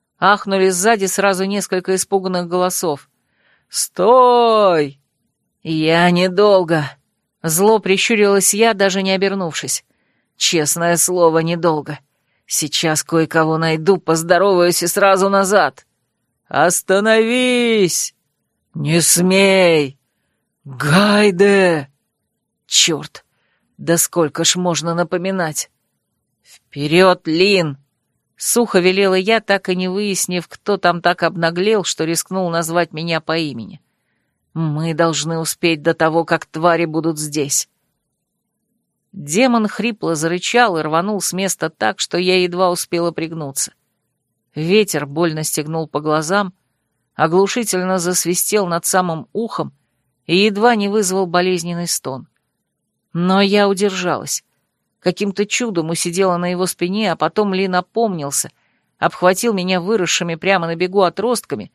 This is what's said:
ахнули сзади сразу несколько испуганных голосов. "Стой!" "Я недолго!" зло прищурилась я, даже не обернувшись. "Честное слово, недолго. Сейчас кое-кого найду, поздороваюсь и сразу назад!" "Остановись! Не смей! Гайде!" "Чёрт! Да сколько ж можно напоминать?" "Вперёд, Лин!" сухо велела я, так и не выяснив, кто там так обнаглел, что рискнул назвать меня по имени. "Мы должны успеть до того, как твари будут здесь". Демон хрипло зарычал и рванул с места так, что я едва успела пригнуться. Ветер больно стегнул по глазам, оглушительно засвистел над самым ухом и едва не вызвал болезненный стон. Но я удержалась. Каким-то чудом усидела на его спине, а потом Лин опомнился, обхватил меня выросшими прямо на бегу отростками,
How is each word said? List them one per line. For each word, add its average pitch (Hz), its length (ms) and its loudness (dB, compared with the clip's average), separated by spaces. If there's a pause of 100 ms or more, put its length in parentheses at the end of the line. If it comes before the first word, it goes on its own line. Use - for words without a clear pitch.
(200)
ахнули 196 500 2
сзади 196 360 0
сразу 190 400 0
несколько 190 500 -2
испуганных 185 520 -4
голосов. 180 600 -2 (580)
"Стой!" 220 1300 2 (640)
"Я 160 480 2
недолго!" 175 800 2 (520)
зло 190 380 2
прищурилась 196 720 2
я, 220 200 2
даже 196 280 0
не 190 100 0
обернувшись. 190 720 -4 (540)
"Честное 170 600 0
слово, 165 420 4
недолго. 160 600 -2 (500)
Сейчас 156 540 -2
кое-кого 160 540 2
найду, 160 400 2
поздороваюсь 175 840 2
и 175 60 0
сразу 196 420 2
назад!" 196 560 2 (640)
"Остановись! 220 1700 0 (580)
Не 160 280 0
смей! 180 960 2 (640)
Гайде!" 185 1300 2 (760)
"Чёрт! - 600 -2 (520)
Да 156 200 0
сколько 165 480 -2
ж - 100 0
можно 170 400 -4
напоминать?" 175 760 -4 (720)
"Вперёд, 170 840 0
Лин!" 165 500 2 (600)
сухо 226 420 0
велела 185 360 2
я, 214 260 0
так 196 260 -2
и 185 80 -2
не 185 140 -2
выяснив, 185 580 -4
кто - 300 -4
там 175 240 0
так 175 220 0
обнаглел, 175 600 0
что - 220 -6
рискнул 175 440 -4
назвать 165 440 -2
меня 165 260 -4
по 160 160 -4
имени. 151 460 -8 (720)
"Мы 160 400 -4
должны 160 440 -2
успеть 160 440 -2
до 160 120 2
того, 160 300 0
как 160 220 -2
твари 170 400 0
будут 160 340 -4
здесь". 147 480 -4 (1500)
Демон 214 500 0
хрипло 202 460 -4
зарычал 175 640 0
и 151 60 -2
рванул 175 380 -2
с - 120 -6
места 175 380 -4
так, 208 280 -4
что - 200 -4
я 185 240 2
едва 180 260 0
успела 170 400 -2
пригнуться. 160 640 -8 (800)
Ветер 165 540 0
больно 156 360 -2
стегнул 156 440 -6
по 151 140 -6
глазам, 160 520 -2 (640)
оглушительно 185 800 0
засвистел 180 720 -2
над 170 180 -4
самым 180 480 -2
ухом 196 400 -6 (540)
и 165 80 0
едва 208 400 4
не 202 120 0
вызвал 196 380 0
болезненный 175 640 -2
стон. 135 400 -8 (840)
Но 185 300 2
я 202 260 4
удержалась. 185 760 -2 (560)
Каким-то 202 480 -2
чудом 180 420 -4
усидела 175 480 0
на 180 140 -4
его 180 160 -2
спине, 190 440 -4
а 160 40 -4
потом 190 400 -2
Лин 190 180 -2
опомнился, 180 800 -4 (480)
обхватил 185 520 0
меня 185 300 0
выросшими 180 540 -2
прямо 175 320 0
на 165 80 -4
бегу 180 260 0
отростками, 202 720 -4